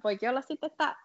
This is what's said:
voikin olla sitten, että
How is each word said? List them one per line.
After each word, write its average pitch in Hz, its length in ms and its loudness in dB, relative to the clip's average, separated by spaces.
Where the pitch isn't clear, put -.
voikin 214 260 0
olla 262 100 2
sitten, 302 300 -6
että 285 340 0